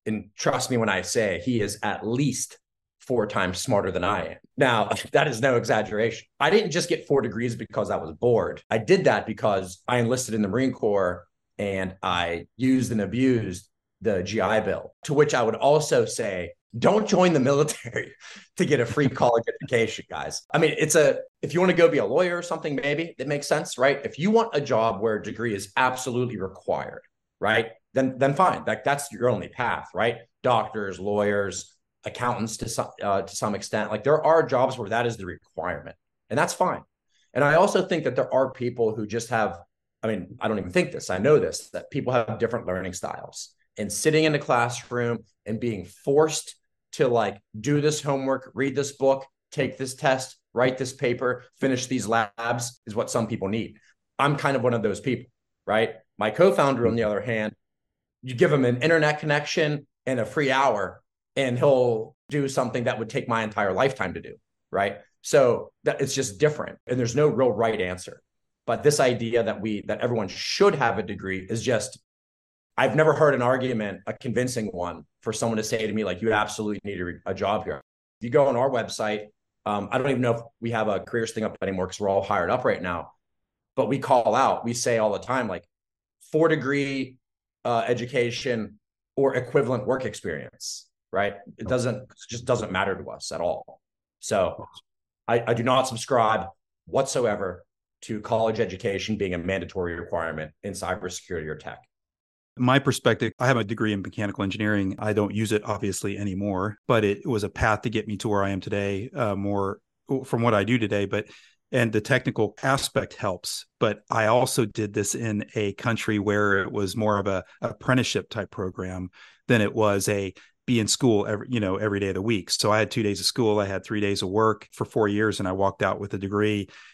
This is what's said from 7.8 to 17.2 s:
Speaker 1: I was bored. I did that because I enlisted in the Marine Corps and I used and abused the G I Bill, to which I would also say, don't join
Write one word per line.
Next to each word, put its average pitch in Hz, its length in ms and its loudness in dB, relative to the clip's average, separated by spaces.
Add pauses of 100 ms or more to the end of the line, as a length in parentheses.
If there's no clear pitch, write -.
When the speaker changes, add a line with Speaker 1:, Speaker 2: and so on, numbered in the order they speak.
Speaker 1:
I 98 60 0
was 82 160 -6
bored. 107 560 0
I 110 100 2
did 156 260 2
that 110 220 4
because 101 600 -2
I 123 120 2
enlisted 120 360 0
in 104 80 0
the 101 60 0
Marine 127 240 0
Corps 98 520 0 (320)
and 95 460 -4
I 87 440 -2 (100)
used 127 360 2
and 107 80 0
abused 104 680 0 (320)
the 95 220 0
G 95 180 -2
I 107 200 2
Bill, - 340 -6 (100)
to 147 100 -2
which 147 200 4
I 127 80 2
would 110 140 0
also 143 480 4
say, 95 480 -6 (260)
don't 202 300 4
join 180 240 6